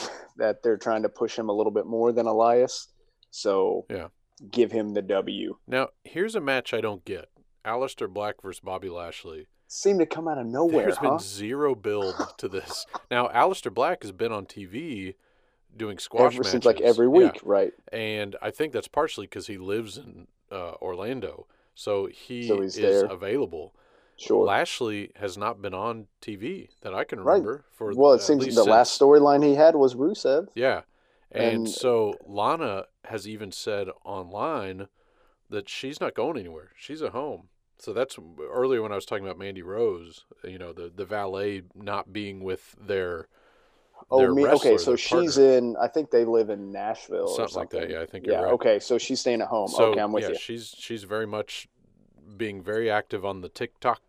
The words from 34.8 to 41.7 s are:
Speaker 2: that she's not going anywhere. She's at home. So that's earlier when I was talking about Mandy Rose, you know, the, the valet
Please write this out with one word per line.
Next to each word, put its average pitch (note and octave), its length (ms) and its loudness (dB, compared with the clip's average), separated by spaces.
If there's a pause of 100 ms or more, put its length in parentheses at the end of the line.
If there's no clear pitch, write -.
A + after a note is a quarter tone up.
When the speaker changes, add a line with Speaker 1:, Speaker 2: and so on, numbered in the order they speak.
Speaker 2:
that G2+ 200 -10
she's C#3 320 -12
not D3 120 -4
going C#3 240 -4
anywhere. E2 380 -14
She's D#3 260 -16
at G#2+ 120 -6
home. B2 340 -8 (320)
So A2 140 -12
that's B2 260 -4 (200)
earlier B2 440 0
when G#2+ 80 -6
I G#2 40 -6
was F#2+ 100 -6
talking G2+ 200 -6
about F2+ 140 -10
Mandy F#2+ 240 -12
Rose, F#2 640 -4 (180)
you F#2 160 -14
know, F2 120 -12
the, F2 180 -14
the F2+ 160 -12
valet G2 580 -6 (100)